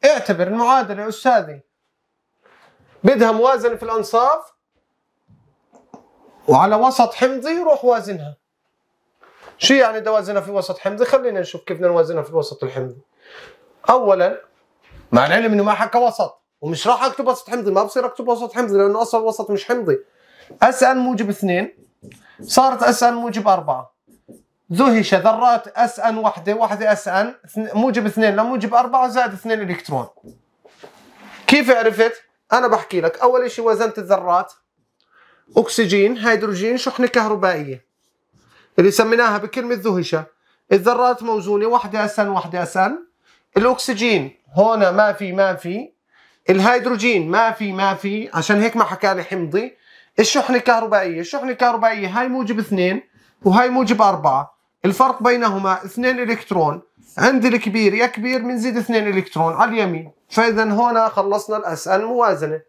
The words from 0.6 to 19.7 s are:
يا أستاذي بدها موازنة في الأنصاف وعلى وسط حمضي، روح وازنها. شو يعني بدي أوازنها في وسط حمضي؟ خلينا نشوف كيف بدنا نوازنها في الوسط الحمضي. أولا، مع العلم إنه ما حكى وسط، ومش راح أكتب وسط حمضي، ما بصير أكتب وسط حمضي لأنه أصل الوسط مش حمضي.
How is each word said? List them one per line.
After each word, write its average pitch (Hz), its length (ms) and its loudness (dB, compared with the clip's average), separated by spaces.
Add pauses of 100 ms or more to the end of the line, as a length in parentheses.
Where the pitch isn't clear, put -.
يا 220 60 -8
أستاذي 208 520 -2 (1400)
بدها 226 280 4
موازنة 233 440 2
في - 80 -14
الأنصاف 226 720 0 (1900)
وعلى 190 280 4
وسط 247 380 2
حمضي، 269 460 -2
روح 311 260 0
وازنها. 185 520 -2 (1200)
شو - 160 2
يعني 226 260 2
بدي 214 100 -4
أوازنها 202 320 -2
في 202 100 -12
وسط 190 260 -6
حمضي؟ 208 280 -2
خلينا 247 340 0
نشوف 170 220 -8
كيف 170 160 -10
بدنا 175 100 0
نوازنها 165 360 2
في 147 60 -10
الوسط 147 340 -4
الحمضي. 131 380 -8 (880)
أولا، 202 520 2 (720)
مع 123 140 4
العلم 214 280 2
إنه 202 100 2
ما 208 100 2
حكى 226 240 -2
وسط، 226 440 -2 (200)
ومش 160 260 -6
راح 247 160 2
أكتب 262 240 -2
وسط 247 220 -4
حمضي، 220 220 -4
ما 196 120 2
بصير 254 220 -4
أكتب 247 220 -6
وسط 233 260 -2
حمضي 226 240 0
لأنه 202 240 2
أصل 226 180 -2
الوسط 220 320 -4
مش 202 140 -4
حمضي. 196 340 -2 (600)